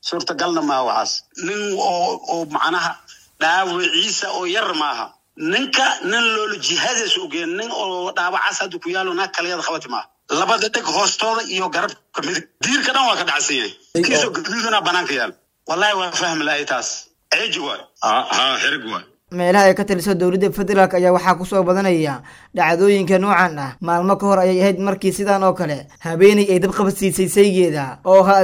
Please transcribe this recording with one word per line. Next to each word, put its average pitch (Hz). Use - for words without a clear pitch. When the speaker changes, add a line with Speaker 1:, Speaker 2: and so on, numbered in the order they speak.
Speaker 1:
Suurtagalna 170
ma 143
waxaas. 110
Nin 202
oo, 185
oo 170
macnaha 160
dhaawiciisa 180
oo 175
yar 202
maaha. 139
Ninka 220
nin 220
loola 214
jihaadaysa 208
u 180
geen, 165
nin 226
oo 185
dhaawacaas 180
hadda 185
ku 330
yaalo 190
naag 190
kale 175
yada 170
qabati 151
maaha. 110
Labada 214
dheg -
hoostooda 208
iyo 185
garabka -
midig. 175
Diirka 262
dhan 262
waa 214
ka -
dhacsan 147
yahay. 110
Kiisoo 147
gaduudana 208
banaanka 175
yaal. 117
Wallaahi 196
waa 180
fahmi 165
lahay 147
taas. -
Ceeji 202
waay. 139
Ha, 110
ha, 110
xerig -
waay. 107
Speaker 2:
Meelaha 180
ay 190
ka 202
taliso 196
dowladda 180
federaalka 190
ayaa 180
waxaa 180
ku 180
soo 190
badanaya 170
dhacdooyinka 185
noocan 180
ah. 135
Maalmo 175
ka 196
hor 196
ayay 185
ahayd 190
markii 190
sidaan 196
oo 185
kale 151
haweeney 196
ay 185
dab 185
qabadsiisay 190
saygeeda 175
oo 190
ahaa 196